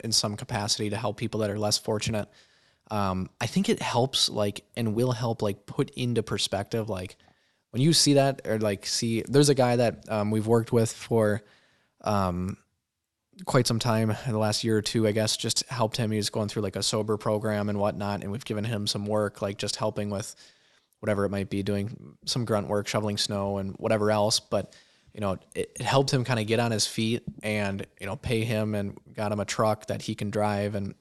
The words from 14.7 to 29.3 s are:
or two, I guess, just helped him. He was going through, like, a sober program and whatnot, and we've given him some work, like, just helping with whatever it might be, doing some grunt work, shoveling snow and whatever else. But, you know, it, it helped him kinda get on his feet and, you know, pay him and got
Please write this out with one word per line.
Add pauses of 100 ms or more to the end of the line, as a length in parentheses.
or
two,
I
guess,
just
helped
him.
He
was
going
through,
like,
a
sober
program
and
whatnot,
and
we've
given
him
some
work,
like,
just
helping
with (640)
whatever
it
might
be,
doing (100)
some
grunt
work,
shoveling
snow
and
whatever
else.
But, (400)
you
know, (160)
it,
it
helped
him
kinda
get
on
his
feet (180)
and, (120)
you
know,
pay
him
and (200)
got